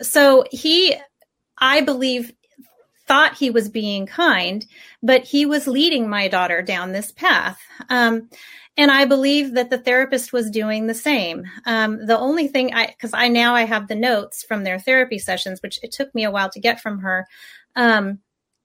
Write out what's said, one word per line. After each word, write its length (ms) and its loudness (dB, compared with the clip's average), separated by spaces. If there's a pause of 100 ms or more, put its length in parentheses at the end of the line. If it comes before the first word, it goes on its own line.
so 500 6
he, 440 2 (640)
I 240 4
believe, 500 -2 (720)
thought 300 4
he 140 0
was 180 0
being 380 -6
kind, 580 0 (380)
but 220 4
he 220 0
was 200 -2
leading 420 0
my 200 -2
daughter 340 -2
down 300 -6
this 200 -8
path. 460 0 (300)
Um, 420 0 (460)
and 140 6
I 140 6
believe 500 2
that 160 0
the 80 -2
therapist 540 0
was 180 -2
doing 360 -4
the 80 -4
same. 500 -4 (220)
Um, 400 -2
the 120 4
only 300 0
thing 260 -2
I, 260 -2
'cause 120 -8
I, 160 2
now 260 4
I 100 4
have 220 -4
the 80 -6
notes 500 -2
from 200 -6
their 140 -4
therapy 400 0
sessions, 440 -6
which 200 -12
it 100 -14
took 220 -8
me 100 -4
a 60 -2
while 200 -2
to 100 -18
get 200 -2
from 200 -8
her. 260 -4 (500)
Um, 440 0 (440)